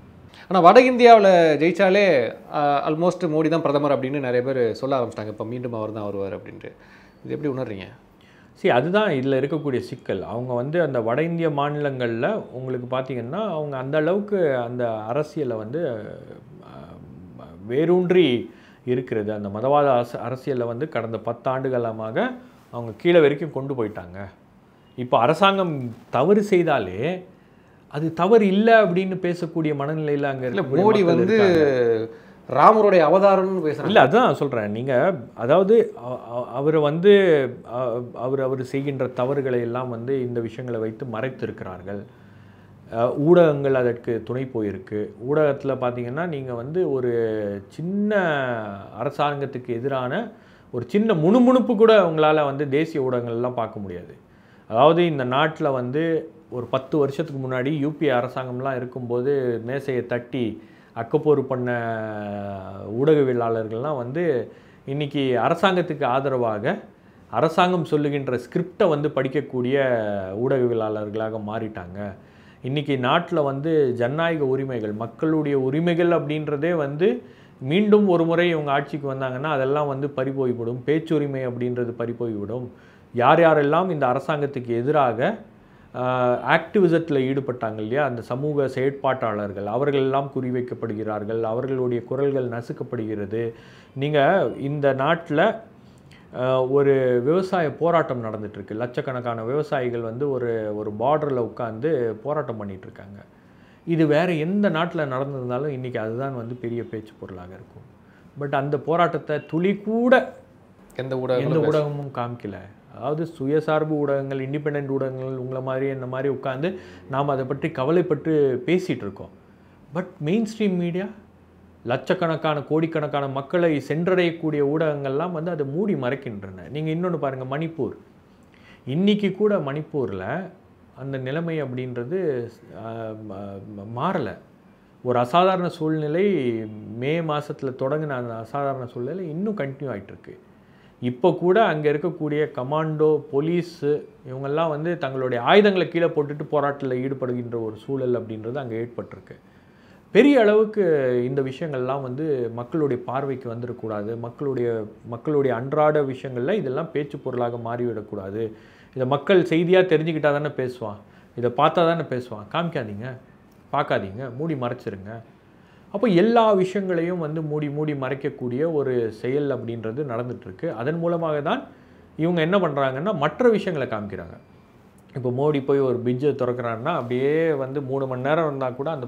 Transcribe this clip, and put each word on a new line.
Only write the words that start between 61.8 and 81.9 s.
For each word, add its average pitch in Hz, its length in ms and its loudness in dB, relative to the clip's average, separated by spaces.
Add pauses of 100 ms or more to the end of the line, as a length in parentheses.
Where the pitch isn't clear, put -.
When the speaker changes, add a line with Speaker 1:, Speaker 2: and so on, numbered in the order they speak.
Speaker 2:
ஊடகவியலாளர்கள்லாம் 123 960 2
வந்து 131 560 -2 (320)
இன்னைக்கு 139 540 -2
அரசாங்கத்துக்கு 165 640 0
ஆதரவாக 127 760 0 (520)
அரசாங்கம் 165 540 2
சொல்லுகின்ற 143 540 -2
ஸ்கிரிப்டை 175 500 -2
வந்து 147 200 0
படிக்கக்கூடிய 131 920 0 (460)
ஊடகவியலாளர்களாக 110 1000 -2
மாறிட்டாங்க. 104 640 -8 (500)
இன்னைக்கு 139 400 -2
நாட்டுல 160 420 2
வந்து 139 480 0
ஜனநாயக 147 520 -2
உரிமைகள், 131 480 -2
மக்களுடைய 143 640 0
உரிமைகள் 165 500 2
அப்படின்றதே 151 640 0
வந்து 165 500 0 (360)
மீண்டும் 202 500 4
ஒரு 170 160 4
முறை 170 240 4
இவங்க 151 220 0
ஆட்சிக்கு 139 440 -2
வந்தாங்கன்னா 131 280 -4
அதெல்லாம் 147 440 0
வந்து 139 220 -4
பறிபோய்விடும். 127 760 -4
பேச்சுரிமை 143 640 0
அப்படின்றது 120 520 -4